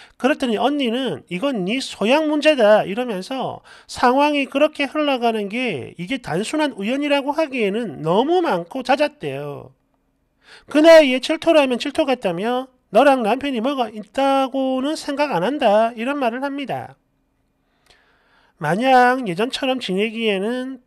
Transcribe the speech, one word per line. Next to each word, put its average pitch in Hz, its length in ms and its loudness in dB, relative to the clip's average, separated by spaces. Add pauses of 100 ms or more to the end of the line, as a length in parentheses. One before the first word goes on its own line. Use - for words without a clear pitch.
(180)
그랬더니 262 400 0
언니는 240 720 -2
"이건 202 360 -4
네 233 140 -2
소양 269 480 0
문제다." 277 560 4
이러면서 202 760 -6 (260)
상황이 277 600 2
그렇게 294 380 0
흘러가는 240 640 -2
게 185 500 -6
이게 190 200 -6
단순한 254 540 -2
우연이라고 277 600 -2
하기에는 240 680 -4
너무 262 400 2
많고 240 400 -4
잦았대요. 147 880 -4 (920)
그 - 120 0
나이에 311 420 8
질투라면 302 580 2
질투 294 280 -2
같다며 247 640 -2 (220)
"너랑 269 320 4
남편이 254 400 -2
뭐가 262 280 -2
있다고는 269 1080 -2
생각 294 360 -4
안 175 120 -2
한다." 226 520 2
이런 254 220 -4
말을 247 260 -4
합니다. 202 520 -8 (1600)
마냥 247 720 2
예전처럼 254 520 -4
지내기에는 226 1080 -4